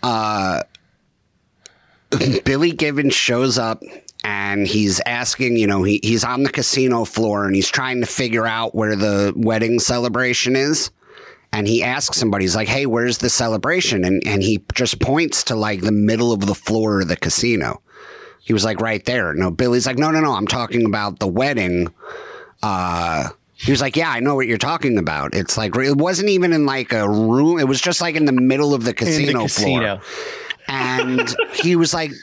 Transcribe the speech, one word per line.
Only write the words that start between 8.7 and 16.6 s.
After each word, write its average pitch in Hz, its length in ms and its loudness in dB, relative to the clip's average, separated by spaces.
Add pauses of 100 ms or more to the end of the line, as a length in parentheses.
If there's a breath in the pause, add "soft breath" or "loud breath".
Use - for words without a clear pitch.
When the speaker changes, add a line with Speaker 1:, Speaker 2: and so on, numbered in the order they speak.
Speaker 1:
where 107 220 0
the 101 400 2
wedding 113 420 2
celebration 123 760 0
is. 147 340 0 (640 loud breath)
And 104 160 -2
he 117 160 2
asks 127 340 -2
somebody, 101 260 0
he's 90 120 0
like, 110 100 0
"Hey, 135 180 0
where's 120 340 0
the 123 120 0
celebration?" 117 760 0
And, 92 220 2
and 101 160 0
he 101 220 0 (100)
just 123 240 -2
points 151 460 0
to, 123 100 -2
like, 107 280 -2
the 107 100 2
middle 110 400 4
of 101 140 0
the 101 80 0
floor 107 460 0